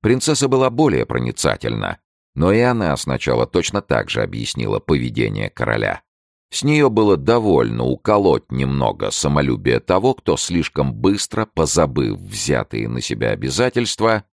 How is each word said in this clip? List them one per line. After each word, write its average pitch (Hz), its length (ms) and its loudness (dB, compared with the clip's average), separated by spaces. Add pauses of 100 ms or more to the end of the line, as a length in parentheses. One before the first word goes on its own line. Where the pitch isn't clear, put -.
Принцесса 131 460 2
была 131 220 4
более 117 360 2
проницательна, 57 920 -4 (360)
но 85 160 2
и 107 80 4
она 113 380 2
сначала 62 500 -2
точно 92 340 -2
так - 300 -2
же 57 100 -2
объяснила 53 580 -4
поведение 55 720 -2
короля. 53 540 -2 (480)
С - 120 -6
нее 147 280 4
было 104 260 4
довольно 69 680 2
уколоть 82 680 2
немного 62 580 -2
самолюбие 64 680 0
того, 101 340 2
кто - 240 -2
слишком 73 560 -2
быстро, 107 540 -2
позабыв 69 720 0
взятые 57 680 -4
на 58 140 -6
себя 55 300 -4
обязательства 110 920 -2 (120)